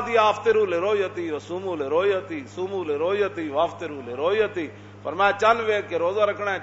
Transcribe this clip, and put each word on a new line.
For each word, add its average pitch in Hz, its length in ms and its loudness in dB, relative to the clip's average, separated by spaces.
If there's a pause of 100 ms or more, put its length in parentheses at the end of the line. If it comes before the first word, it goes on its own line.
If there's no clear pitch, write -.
دیا، 220 220 4
"افطروا 214 380 4
لرؤیتی 180 640 0
وصوموا 175 460 -6
لرؤیتی، 170 640 0 (140)
صوموا 185 300 -4
لرؤیتی 170 640 -2
وافطروا 151 580 -2
لرؤیتی۔" 175 640 0 (340)
فرمایا 185 300 2
چند 220 340 4
ویکھ 208 220 0
کے 170 100 -2
روزہ 185 220 0
رکھنا 202 320 0
ہے، 185 100 -2